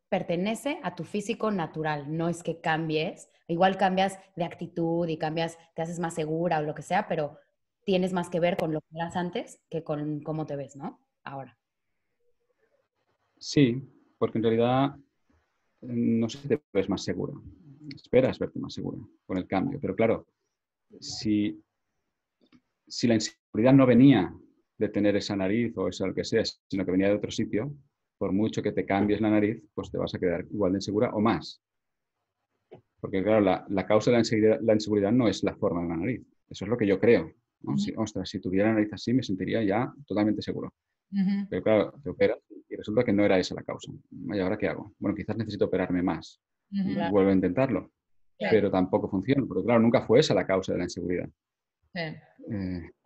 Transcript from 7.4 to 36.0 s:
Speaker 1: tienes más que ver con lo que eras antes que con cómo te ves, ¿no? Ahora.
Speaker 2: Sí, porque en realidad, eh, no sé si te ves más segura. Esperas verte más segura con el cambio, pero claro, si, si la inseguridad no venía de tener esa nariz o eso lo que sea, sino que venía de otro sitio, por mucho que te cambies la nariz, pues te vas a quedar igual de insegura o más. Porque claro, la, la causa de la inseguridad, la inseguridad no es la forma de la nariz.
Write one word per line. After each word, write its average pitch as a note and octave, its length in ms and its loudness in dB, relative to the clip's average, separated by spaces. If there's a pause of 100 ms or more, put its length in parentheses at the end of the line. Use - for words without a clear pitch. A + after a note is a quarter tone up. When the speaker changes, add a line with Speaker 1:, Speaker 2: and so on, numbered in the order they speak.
Speaker 1:
tienes F#3 280 2
más F3 180 -4
que E3+ 100 -2
ver F3 160 2
con D#3+ 160 -2
lo D#3 80 -2
que - 160 -16
eras E3 180 -6
antes F3+ 460 -6 (100)
que D#3+ 140 -6
con D3 380 -4
cómo D#3 240 -6
te D3 100 -8
ves, C#3 180 -12
¿no? D#3+ 260 -14 (220)
Ahora. C3+ 360 -14 (1800)
Speaker 2:
Sí, C3 440 2 (360)
porque A2+ 200 -4
en A2 60 -2
realidad, B2 500 2 (880)
eh, B2+ 60 -16
no A#2 400 0
sé - 100 -10
si C#3+ 100 -14
te A2 120 0 (120)
ves G2 160 0
más F#2 140 -2
segura. F#2+ 320 -6 (600)
Esperas - 440 0
verte - 220 -6
más - 140 -10
segura F#2 240 -8 (280)
con F#2 120 -4
el F2 80 -4
cambio, F#2 340 -2
pero F#2+ 160 -4
claro, A2+ 300 2 (760)
si, G#2 600 -2 (1300)
si - 220 -2
la A2+ 60 6
inseguridad A2 580 2
no C3+ 140 10
venía B2 460 8 (460)
de G#2 100 0
tener G#2 280 2
esa G#2 200 -2
nariz G2+ 400 0
o F#2 120 -2
eso F#2 180 -4
lo F2+ 80 -4
que F2+ 100 -4
sea, A2+ 200 2
sino - 400 -6
que F#2 80 -2
venía F#2+ 160 4
de G2+ 60 4
otro G#2+ 160 -4
sitio, A#2 420 -4 (460)
por F#2 140 -2
mucho G#2+ 300 0
que G2+ 100 -2
te F#2+ 120 -2
cambies G2+ 360 2
la A2 100 2
nariz, G#2+ 320 2 (120)
pues - 160 -8
te - 80 -8
vas F2+ 160 -4
a F#2 40 -8
quedar F2 320 -2
igual G2 220 0
de G2 60 0
insegura G#2 360 0
o G#2 60 0
más. A#2 420 -2 (1400)
Porque F#2+ 220 -4
claro, G#2+ 180 4
la, F#2 280 2
la G2 180 -2
causa G#2+ 240 4
de A#2+ 60 6
la A#2 40 6
inseguridad, A2 400 4
la A2 140 4
inseguridad G#2 380 2
no B2 160 4
es F#2+ 140 0
la F#2+ 140 -2
forma F2 260 -2
de E2+ 60 -4
la E2+ 80 -4
nariz. G#2 240 -4 (280)